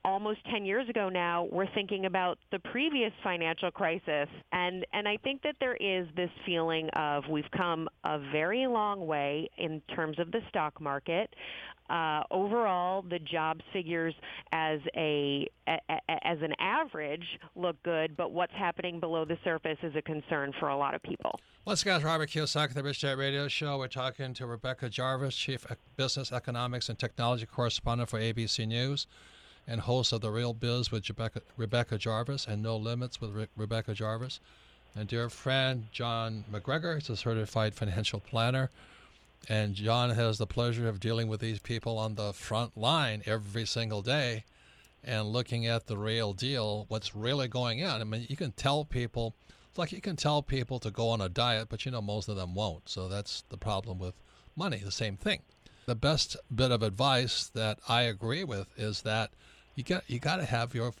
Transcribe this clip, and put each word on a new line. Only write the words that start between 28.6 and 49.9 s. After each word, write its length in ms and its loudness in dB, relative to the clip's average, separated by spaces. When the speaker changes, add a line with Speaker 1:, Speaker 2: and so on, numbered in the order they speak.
Speaker 2:
News, 400 0
and 140 -2
host 320 4
of 80 0
The 100 0
Real 220 0
Biz 380 0
with 160 -2
Rebecca, 360 -4
Rebecca 440 0
Jarvis 480 0
and 160 0
No 120 0
Limits 460 -2
with 140 -6
Re-, 200 -2
Rebecca 380 -2
Jarvis. 460 -2
And 120 -2
dear 220 0
friend 640 2
John 600 -2
McGregor 460 0
is 100 -4
a 80 0
certified 600 2
financial 440 0
planner. 520 2
And 280 2
John 340 4
has 300 4
the 80 2
pleasure 420 2
of 100 -2
dealing 280 2
with 120 -2
these 200 -2
people 400 -2
on 160 0
the 180 -2
front 420 -2
line 520 2
every 380 -2
single 360 -2
day 420 0
and 240 -2
looking 400 0
at 180 2
the 120 -2
real 360 0
deal, 540 0
what's 280 -4
really 320 2
going 380 0
on. 160 0
I 40 -2
mean, 220 -2
you 100 -4
can 160 -4
tell 320 2
people, 500 -2
it's 80 -8
like 140 0